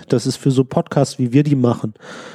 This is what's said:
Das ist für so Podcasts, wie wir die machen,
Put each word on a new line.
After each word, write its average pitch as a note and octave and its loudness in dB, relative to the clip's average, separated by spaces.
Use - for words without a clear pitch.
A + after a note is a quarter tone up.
Das B2+ 0
ist B2+ -2
für - 0
so C3 4
Podcasts, - -2
wie B2 -2
wir C#3+ 6
die D3 0
machen, A#2+ 0